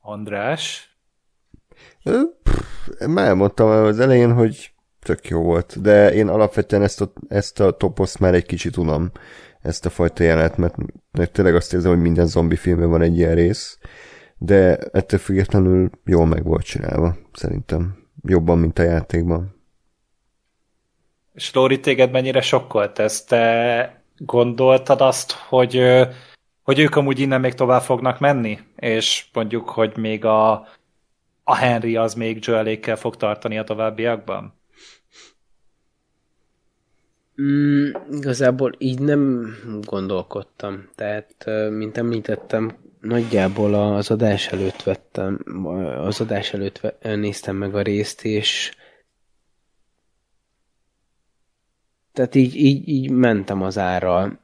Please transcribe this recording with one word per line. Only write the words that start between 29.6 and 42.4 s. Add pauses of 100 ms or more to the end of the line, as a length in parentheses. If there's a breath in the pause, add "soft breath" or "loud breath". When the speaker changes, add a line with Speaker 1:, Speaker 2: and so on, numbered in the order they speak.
Speaker 1:
hogy
még
a, (920 loud breath)
a
Henry
az
még
Joelékkel
fog
tartani
a
továbbiakban? (3000 soft breath)
Speaker 3:
Mm, (220)
igazából
így
nem (300)
gondolkodtam.
Tehát, (100)
ö,
mint
említettem, (240)